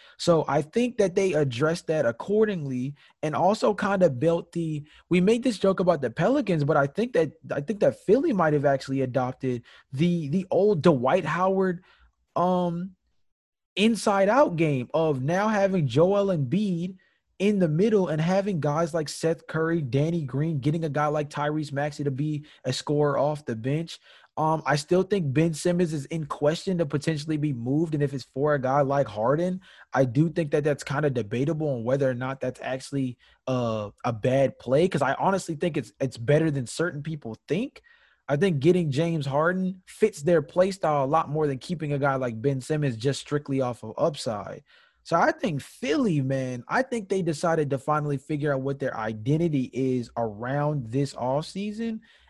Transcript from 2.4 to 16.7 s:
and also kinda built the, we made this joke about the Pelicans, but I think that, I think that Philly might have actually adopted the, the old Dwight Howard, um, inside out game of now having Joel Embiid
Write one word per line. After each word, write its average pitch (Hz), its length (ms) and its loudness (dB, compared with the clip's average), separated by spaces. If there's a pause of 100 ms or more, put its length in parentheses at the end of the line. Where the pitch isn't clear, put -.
and 151 100 -2
also 202 400 2
kinda 190 340 2
built 160 440 -2
the, 156 320 -4 (240)
we 180 120 4
made 226 220 4
this 233 160 0
joke 196 220 2
about 175 200 4
the 123 100 -2
Pelicans, 196 520 2
but 151 140 2
I 143 100 4
think 220 280 -4
that, - 180 2 (180)
I 147 100 -4
think 202 200 -6
that - 260 4
Philly 269 260 4
might 165 200 2
have 143 120 2
actually 135 360 0
adopted 127 640 -2 (280)
the, 165 360 0
the 180 240 0
old 190 300 4
Dwight 160 420 4
Howard, 185 580 0 (540)
um, 180 560 0 (840)
inside 196 520 4
out 247 280 4
game 147 360 0
of 151 300 2
now 180 240 0
having 196 400 2
Joel 185 500 4
Embiid 180 600 -2 (420)